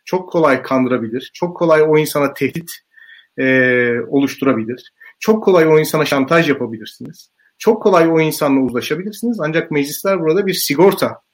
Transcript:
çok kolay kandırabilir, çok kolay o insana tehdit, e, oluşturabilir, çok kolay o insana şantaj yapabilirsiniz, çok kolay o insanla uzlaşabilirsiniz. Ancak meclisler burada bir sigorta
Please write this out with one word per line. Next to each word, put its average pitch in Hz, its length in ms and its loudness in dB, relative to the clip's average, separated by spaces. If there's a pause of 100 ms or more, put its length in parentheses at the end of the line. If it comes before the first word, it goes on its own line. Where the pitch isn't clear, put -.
çok 185 260 -6
kolay 143 300 2
kandırabilir, 123 720 -2
çok 175 240 -8
kolay 156 240 4
o 156 160 4
insana 147 360 0
tehdit, 170 380 -6 (680)
e, 127 560 2 (120)
oluşturabilir, 131 840 -2 (260)
çok 220 240 0
kolay 170 240 4
o 156 120 6
insana 151 260 0
şantaj 147 440 2
yapabilirsiniz, 120 840 -8 (260)
çok 226 260 0
kolay 175 280 4
o 160 80 2
insanla 151 400 0
uzlaşabilirsiniz. 180 800 -4
Ancak 160 320 -4
meclisler 151 480 -2
burada 170 280 0
bir 185 60 -2
sigorta 170 680 0 (120)